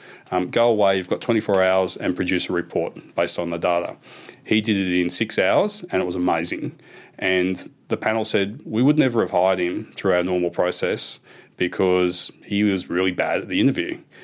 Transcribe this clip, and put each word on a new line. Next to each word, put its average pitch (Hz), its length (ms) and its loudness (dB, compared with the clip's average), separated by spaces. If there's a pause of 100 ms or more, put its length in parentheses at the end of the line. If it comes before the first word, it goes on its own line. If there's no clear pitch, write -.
(320)
um, 90 180 -2
"go 117 200 2
away, 98 280 4
you've 92 120 -6
got 90 120 -2
twenty-four 107 400 2
hours, 92 360 2
and 95 180 -2
produce 90 340 0
a 98 40 -2
report - 640 -4
based 87 220 -2
on 85 120 -4
the 85 80 -4
data." 87 400 -2 (460)
He 107 180 0
did 104 160 0
it 90 220 0
in 87 100 0
six - 280 -2
hours, 117 540 0
and 92 100 0
it 90 40 -2
was 90 100 -4
amazing. 87 580 -2 (460)
And 92 500 -2 (200)
the 110 80 -2
panel 110 280 -2
said, 104 400 -2
"We 117 160 -2
would 147 160 4
never 120 240 2
have 90 100 -2
hired 92 280 4
him 92 360 -4
through 95 180 2
our 87 100 4
normal 90 260 0
process 90 720 0 (380)
because 92 760 2 (140)
he 104 180 0
was 95 260 0
really 92 220 0
bad 85 300 -2
at 95 80 -12
the 92 100 -2
interview." 104 380 0 (260)